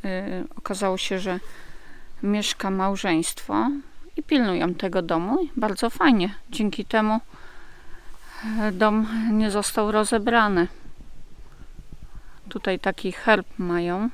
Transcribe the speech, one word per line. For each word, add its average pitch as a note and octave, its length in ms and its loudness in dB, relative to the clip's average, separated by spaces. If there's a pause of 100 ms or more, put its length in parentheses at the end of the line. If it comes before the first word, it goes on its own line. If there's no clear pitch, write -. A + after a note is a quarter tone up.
y, F#3 380 -4 (120)
okazało F#3+ 420 -2
się, F#3+ 220 -2
że F#3 200 -2 (840)
mieszka G3+ 480 0
małżeństwo G3 960 0 (460)
i D#4 80 -4
pilnują F3+ 500 4
tego F#3 280 0
domu. F3 360 2 (180)
Bardzo A3 340 0
fajnie. A3 440 4 (160)
Dzięki G#3 360 -2
temu, A3 340 2 (1500)
y, - 20 0
dom G#3+ 360 4 (240)
nie G#3+ 200 4
został G#3 400 2
rozebrany. G#3+ 760 4 (1800)
Tutaj F#3 300 -2
taki F#3+ 320 -2
herb G#3 360 2 (120)
mają. F3 540 0